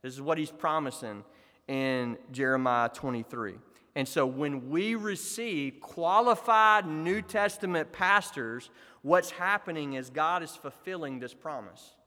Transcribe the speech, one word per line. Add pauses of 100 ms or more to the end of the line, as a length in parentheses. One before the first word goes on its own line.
This
is
what
he's
promising (420)
in (140)
Jeremiah
twenty-three. (380)
And
so
when
we
receive
qualified
New
Testament
pastors, (320)
what's
happening
is
God
is
fulfilling
this
promise. (100)